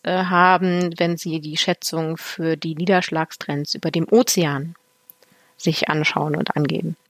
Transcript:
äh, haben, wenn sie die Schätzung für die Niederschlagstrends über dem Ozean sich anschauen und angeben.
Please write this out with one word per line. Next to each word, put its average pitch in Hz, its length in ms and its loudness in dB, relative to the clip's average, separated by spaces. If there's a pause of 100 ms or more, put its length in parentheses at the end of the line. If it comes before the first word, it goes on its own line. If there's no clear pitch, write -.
äh, 185 220 0
haben, 180 720 4
wenn 170 180 2
sie 160 240 -6
die 151 180 -8
Schätzung 165 600 -2
für 160 400 -4
die 160 180 -6
Niederschlagstrends 160 1000 -2
über 160 160 -4
dem 165 180 0
Ozean 165 640 2 (800)
sich - 340 0
anschauen 151 460 0
und - 220 -2
angeben. 160 400 -2 (120)